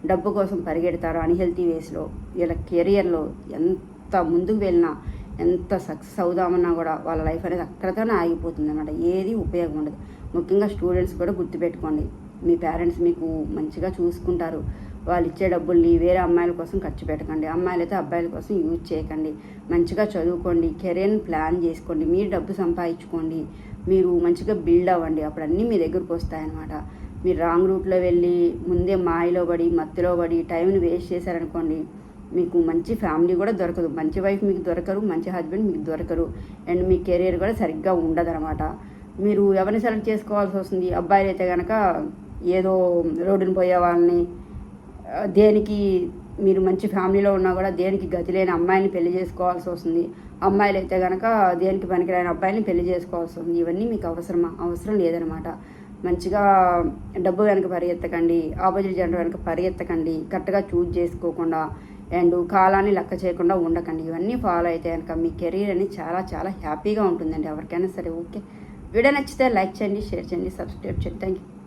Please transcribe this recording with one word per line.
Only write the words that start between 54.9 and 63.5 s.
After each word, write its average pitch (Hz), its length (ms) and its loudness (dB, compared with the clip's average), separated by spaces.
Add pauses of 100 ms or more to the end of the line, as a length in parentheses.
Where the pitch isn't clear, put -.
లేదనమాట. 165 460 -2 (560)
మంచిగా 190 380 0 (840)
డబ్బు 185 160 2
వెనక 196 240 4
పరిగెత్తకండి, 170 760 0 (260)
ఆపోజిట్ 190 320 2
జెండర్ 175 240 0
వెనక 170 160 -4 (100)
పరిగెత్తకండి, 165 680 -2 (160)
కరెక్ట్గా 190 280 0 (100)
చూస్ 175 280 0
చేసుకోకుండా, 170 640 -2 (560)
and 175 160 4 (180)
కాలాన్ని 196 460 6
లెక్క - 140 -4 (120)
చేయకుండా 175 300 2 (120)